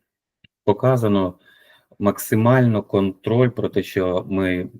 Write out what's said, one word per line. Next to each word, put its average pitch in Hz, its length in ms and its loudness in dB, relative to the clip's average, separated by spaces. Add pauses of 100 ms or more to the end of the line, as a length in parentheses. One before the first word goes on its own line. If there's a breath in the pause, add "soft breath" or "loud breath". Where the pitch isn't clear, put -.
(640)
показано 104 760 0 (600 soft breath)
максимально 113 840 2
контроль, 107 640 0
про 110 200 -4
те, 98 140 -2
що 90 460 -2
ми 92 400 -2 (120)